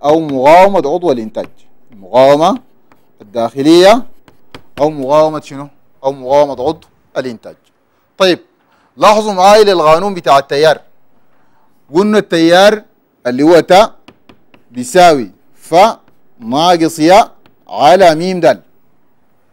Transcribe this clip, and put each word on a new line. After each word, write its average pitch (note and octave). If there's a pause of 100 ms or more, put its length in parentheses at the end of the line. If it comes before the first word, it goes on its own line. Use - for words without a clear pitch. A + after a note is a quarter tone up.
أو D3+
مقاومة D#3+
عضو E3
الإنتاج، A2 (420)
المقاومة C3+ (600)
الداخلية C#3 (760)
أو D3+
مقاومة D3+
شنو؟ C#3+ (360)
أو C3+
مقاومة C#3
عضو C#3 (380)
الإنتاج. A#2+ (600)
طيب، F#3 (580)
لاحظوا G#3
معاي G3+
للقانون F3
بتاع D#3
التيار، C#3+ (1120)
قلنا G#3
التيار F#3+ (440)
اللي B2
هو E3
تا G3 (760)
بيساوي C3 (240)
ف - (640)
ناقص D#3+
يا F3+ (360)
على D#3+
ميم F3+
دال، D3+ (920)